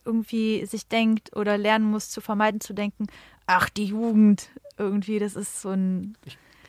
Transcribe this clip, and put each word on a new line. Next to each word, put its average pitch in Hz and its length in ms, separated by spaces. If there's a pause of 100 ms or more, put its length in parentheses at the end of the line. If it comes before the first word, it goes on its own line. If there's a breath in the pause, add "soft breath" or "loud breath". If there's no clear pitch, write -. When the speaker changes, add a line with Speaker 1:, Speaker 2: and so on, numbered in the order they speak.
Speaker 1:
irgendwie 220 600
sich 208 200
denkt 226 480
oder 208 220
lernen 214 300
muss, 214 240
zu - 100
vermeiden, 214 400
zu - 140
denken, 208 320 (400 soft breath)
ach, 185 240
die 208 160
Jugend, 214 640 (260)
irgendwie, 208 420
das 208 160
ist - 280
so 196 80
ein, 190 440 (120)
Speaker 2:
Ich, 139 100 (320 soft breath)